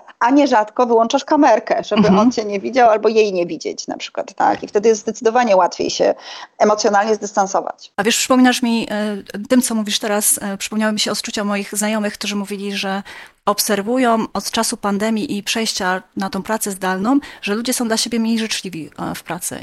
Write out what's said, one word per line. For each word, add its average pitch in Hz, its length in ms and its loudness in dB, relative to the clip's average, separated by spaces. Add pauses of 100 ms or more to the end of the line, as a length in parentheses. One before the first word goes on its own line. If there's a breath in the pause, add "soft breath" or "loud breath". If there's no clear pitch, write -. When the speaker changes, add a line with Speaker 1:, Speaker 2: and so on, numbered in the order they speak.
(180)
Speaker 1:
a 240 120 2
nierzadko 254 560 4
wyłączasz 233 380 2
kamerkę, 285 600 4
żeby 214 160 2
Speaker 2:
Mhm. 202 180 6
Speaker 1:
on 240 140 6
cię 220 120 -2
nie 202 160 -4
widział 233 300 4
albo 214 180 2
jej 214 240 4
nie 175 140 0
widzieć 156 420 -8
na - 80 -8
przykład, - 380 -10
tak? - 280 0
I - 60 -10
wtedy 214 200 0
jest 214 120 4
zdecydowanie 226 560 2
łatwiej 175 340 2
się - 240 2 (440 loud breath)
emocjonalnie 208 560 2
zdystansować. 196 840 -4
Speaker 2:
A 202 60 -2
wiesz, 226 160 0
przypominasz 254 440 4
mi, 233 280 0
e, 208 260 -4 (320)
tym, 254 140 4
co 233 120 -2
mówisz 208 240 -2
teraz, 208 440 0
e, 196 140 -6
przypomniały 214 360 -2
mi 214 80 -2
się - 120 -2
odczucia 214 320 -6
moich 202 340 -4
znajomych, 208 360 -2
którzy 202 220 -6
mówili, 202 400 -6
że 196 260 -4 (440 loud breath)
obserwują 226 840 0
od - 180 -6
czasu 233 260 -2
pandemii 202 640 -2
i 196 40 -8
przejścia 190 600 -2 (140)
na 196 140 -4
tą 190 120 -6
pracę 220 280 -4
zdalną, 190 480 0 (240 loud breath)
że 202 120 -2
ludzie 240 200 -2
są 233 140 -2
dla 220 80 0
siebie 233 240 -2
mniej 226 180 2
życzliwi, 180 520 -6 (200)
e, 170 40 -6
w - 80 -14
pracy. - 400 -8